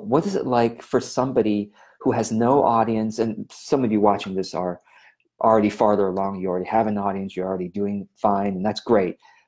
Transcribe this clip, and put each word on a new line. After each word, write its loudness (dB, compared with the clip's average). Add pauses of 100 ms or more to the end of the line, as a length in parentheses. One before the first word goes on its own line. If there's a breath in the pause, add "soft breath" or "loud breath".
what 2
is -4
it -2
like 0
for 0
somebody -2 (280 soft breath)
who 0
has 0
no 4
audience, 0
and -4
some -2
of 0
you 2
watching 2
this -6
are -6 (600 soft breath)
already 4
farther 2
along, -4
you -4
already -4
have 2
an -2
audience, -6
you're -4
already -4
doing -6
fine, 0
and -4
that's -2
great. 0 (300 soft breath)